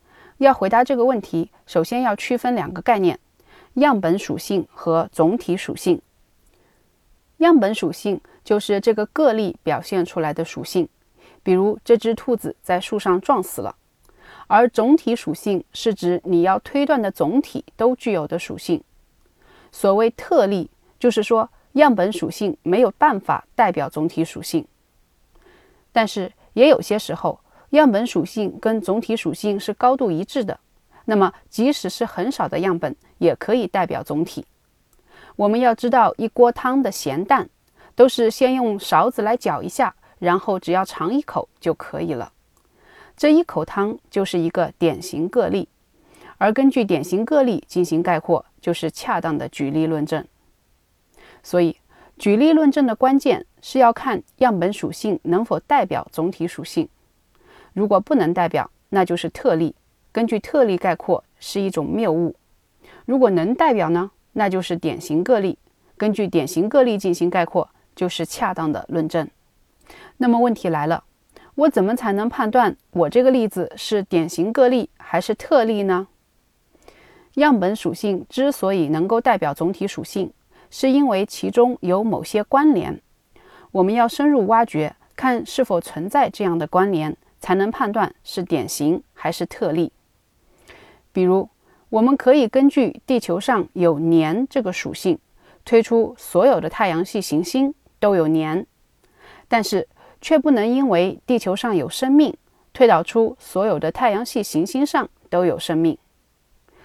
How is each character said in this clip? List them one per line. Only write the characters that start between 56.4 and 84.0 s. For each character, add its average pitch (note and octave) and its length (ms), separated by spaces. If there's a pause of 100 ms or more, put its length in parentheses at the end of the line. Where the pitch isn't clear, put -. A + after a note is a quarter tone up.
属 - 160
性。 - 240 (840)
如 G3+ 160
果 G3+ 100
不 B3+ 160
能 F3 200
代 F3 160
表， D3 200 (200)
那 G3 120
就 F3 140
是 E3+ 140
特 A3+ 240
例。 D#3+ 200 (380)
根 A3+ 140
据 A3 120
特 C#4 260
例 G3 120
概 F3 180
括 - 300 (160)
是 - 180
一 G3 120
种 D3+ 160
谬 F#3+ 260
误。 E3 240 (720)
如 C4 120
果 B3 120
能 F3+ 240
代 D#4+ 180
表 F#3 160
呢， F3 220 (240)
那 G#3 160
就 F#3 100
是 F3 160
典 E3 240
型 D#3+ 240
个 A#3 160
例。 F#3+ 160 (400)
根 G#3+ 160
据 G3 160
典 E3 180
型 F#3 220
个 C#4 140
例 A3+ 160
进 F3+ 160
行 F3 160
概 F3+ 160
括， - 240 (240)
就 F3+ 120
是 E3+ 200
恰 - 260
当 D#3+ 180
的 - 200
论 D#3 180
证。 D#3+ 180 (920)
那 B3 100
么 A#3 100
问 A#3+ 160
题 - 140
来 D3+ 180
了， E3 180 (500)
我 D4 140
怎 G#3+ 160
么 G#3+ 100
才 A3 180
能 G#3 160
判 A3+ 220
断 A3+ 260 (140)
我 E3+ 180
这 B3 140
个 C4 80
例 B3 160
子 F#3 300
是 G#3 260
典 E3+ 260
型 F#3 240
个 B3 160
例 B3 280
还 - 240
是 G#3 140
特 B3+ 300
例 G#3+ 200
呢？ F#3+ 240 (1300)
样 C4+ 260
本 F#3+ 160
属 E3+ 180
性 F#3+ 340
之 C#4 220
所 G3 240
以 E3 140
能 D#3 180
够 A3+ 140
代 A#3 180
表 D3 160
总 E3+ 180
体 F#3+ 140
属 - 160
性， F3 300 (380)
是 C4+ 200
因 C#4 160
为 G3+ 200
其 - 240
中 A#3+ 320
有 F#3 200
某 G#3+ 220
些 G#3 180
关 D4 320
联。 - 260 (680)
我 F#3 120
们 F#3+ 100
要 A#3 160